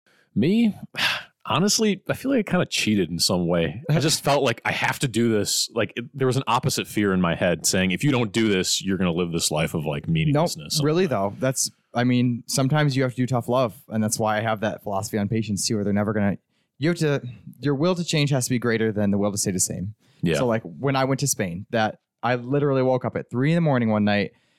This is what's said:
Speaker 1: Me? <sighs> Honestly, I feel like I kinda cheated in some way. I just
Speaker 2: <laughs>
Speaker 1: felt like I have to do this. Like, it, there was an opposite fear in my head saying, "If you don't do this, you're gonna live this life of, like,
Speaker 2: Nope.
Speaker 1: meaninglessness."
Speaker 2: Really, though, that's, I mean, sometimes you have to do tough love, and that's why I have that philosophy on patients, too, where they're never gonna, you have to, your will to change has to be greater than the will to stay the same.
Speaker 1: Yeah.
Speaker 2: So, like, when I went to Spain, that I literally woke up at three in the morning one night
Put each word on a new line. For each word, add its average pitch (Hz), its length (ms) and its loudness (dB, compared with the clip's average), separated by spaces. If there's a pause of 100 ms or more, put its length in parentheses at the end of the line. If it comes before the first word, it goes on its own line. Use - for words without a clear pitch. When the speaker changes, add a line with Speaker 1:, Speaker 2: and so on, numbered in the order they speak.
(340)
Speaker 1:
Me? 202 400 2 (200)
<sighs> - 120 -2 (380)
Honestly, 202 640 0
I 143 60 -2
feel - 160 -4
like 247 180 2
I - 40 -10
kinda - 140 2
cheated 98 440 0
in 85 80 -4
some 90 300 0
way. 85 420 0
I 151 80 2
just 147 260 0
Speaker 2:
<laughs> - 0 -
Speaker 1:
felt 139 200 2
like 117 200 0
I 107 60 -2
have 123 300 -2
to 143 80 0
do 113 240 2
this. - 420 0
Like, 110 220 -2
it, 120 80 -8 (120)
there 131 120 0
was 120 80 2
an 139 100 0
opposite 120 400 0
fear 104 260 2
in 92 80 4
my 85 140 2
head 85 320 0
saying, 95 240 2
"If 90 140 -2
you 143 80 2
don't 120 200 0
do 113 160 2
this, 92 320 0
you're 95 160 -2
gonna 90 160 2
live 85 200 -2
this 82 180 -2
life 78 240 -2
of, 80 100 -2
like, 73 220 -4
Speaker 2:
Nope. 82 80 -2
Speaker 1:
meaninglessness." 139 720 0
Speaker 2:
Really, 165 220 2
though, 104 340 -2
that's, 131 300 -2 (240)
I 120 100 0
mean, 123 420 2
sometimes 139 500 0
you 135 60 2
have 127 100 0
to - 40 -20
do 127 100 0
tough 117 220 -2
love, 123 260 0 (140)
and 110 160 -2
that's 107 160 -2
why 107 180 0
I - 20 0
have 110 200 -2
that 101 240 -4
philosophy 101 340 -4
on 101 100 0
patients, 107 380 -2
too, 117 80 -2
where 104 100 -2
they're 101 80 0
never 104 200 0
gonna, 101 260 0 (400)
you 147 120 0
have 170 80 -2
to, 143 240 0 (380)
your 139 140 0
will 175 220 2
to 170 80 -4
change 147 260 0
has 131 140 2
to - 60 -4
be 123 100 0
greater 110 320 0
than 101 180 0
the 101 80 2
will 101 140 0
to 98 60 -4
stay - 120 -2
the 92 100 -2
same. - 340 -4 (280)
Speaker 1:
Yeah. 82 140 2
Speaker 2:
So, 95 100 0
like, 113 160 0
when 117 320 -2
I 135 100 2
went 131 160 0
to 143 60 0
Spain, 98 440 -4
that 110 280 0 (240)
I 123 140 2
literally 135 460 0
woke 127 220 2
up 113 120 -4
at 76 140 -6
three 131 200 0
in 165 60 2
the 170 60 2
morning 127 280 2
one 107 140 2
night 104 260 2 (280)